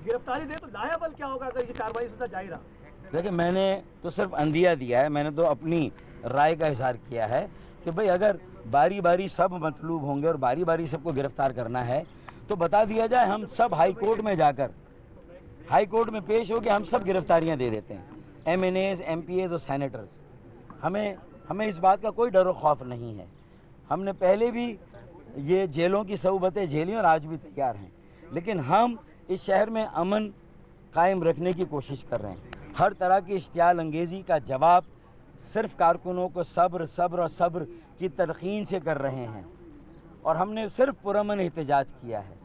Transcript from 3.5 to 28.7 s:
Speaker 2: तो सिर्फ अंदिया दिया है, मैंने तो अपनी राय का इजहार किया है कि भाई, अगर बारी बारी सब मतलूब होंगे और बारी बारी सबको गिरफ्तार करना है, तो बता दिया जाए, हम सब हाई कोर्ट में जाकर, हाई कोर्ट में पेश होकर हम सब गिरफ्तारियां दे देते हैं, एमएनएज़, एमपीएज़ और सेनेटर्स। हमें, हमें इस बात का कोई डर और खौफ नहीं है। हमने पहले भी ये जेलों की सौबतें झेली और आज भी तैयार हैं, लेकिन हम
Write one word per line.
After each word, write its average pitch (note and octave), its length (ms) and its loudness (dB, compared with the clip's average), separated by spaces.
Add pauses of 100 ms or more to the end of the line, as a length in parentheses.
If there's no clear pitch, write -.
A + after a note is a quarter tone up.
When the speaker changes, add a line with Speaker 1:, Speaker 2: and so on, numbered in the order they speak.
Speaker 2:
तो F3 80 -4
सिर्फ F#3+ 240 -2
अंदिया D#3+ 420 4
दिया B2 240 2
है, D3+ 80 4
मैंने D3 220 -2
तो D3+ 140 0
अपनी D#3 460 0 (360)
राय D3 280 4
का D#3 120 0
इजहार B2+ 320 0
किया A#2 280 -4
है C3+ 200 -2 (360)
कि E3+ 80 -4
भाई, G3 180 0
अगर F#3 300 2 (300)
बारी D#3+ 320 4
बारी F3+ 280 4
सब F3+ 260 0
मतलूब D#3 500 -4
होंगे C#3+ 220 -2
और E3 120 0
बारी C3 260 0
बारी E3 220 0
सबको D3+ 260 -6
गिरफ्तार C3+ 400 -2
करना A#2+ 300 -4
है, C3 200 -2 (460)
तो G#3 80 -2
बता F3 280 4
दिया A3 220 0
जाए, A#3+ 200 4
हम G#3 200 -2
सब A#3 260 2
हाई E3+ 220 4
कोर्ट G#3+ 260 0
में G#3 160 0
जाकर, C#3+ 340 2 (1000)
हाई F#3+ 160 4
कोर्ट A3 240 0
में G#3+ 140 -6
पेश G#3+ 280 0
होकर A3+ 200 0
हम G3+ 140 2
सब A3+ 180 0
गिरफ्तारियां E3 540 2
दे B2+ 120 0
देते A2 240 -6
हैं, F#2+ 300 -16 (240)
एमएनएज़, F#3 560 0
एमपीएज़ E3+ 500 -4
और E3 60 -4
सेनेटर्स। C3+ 600 -6 (640)
हमें, G3+ 360 -4 (320)
हमें G3+ 180 -2
इस F#3 120 -6
बात F#3+ 220 4
का G#3+ 100 -2
कोई A#3+ 180 0
डर F#3 180 6
और - 80 2
खौफ D3 280 0
नहीं A#2 340 -10
है। F2+ 100 -16 (640)
हमने F#3+ 260 -2
पहले G3+ 360 4
भी A#3+ 160 -4 (680)
ये F3+ 320 2
जेलों F3+ 360 2
की G3 120 -6
सौबतें F#3 480 0
झेली D#3+ 300 -2
और A3 100 0
आज D#3+ 200 6
भी D#3+ 120 -8
तैयार C3+ 380 -4
हैं, F#2+ 160 -16 (420)
लेकिन E3+ 280 -4
हम G#3+ 360 4 (320)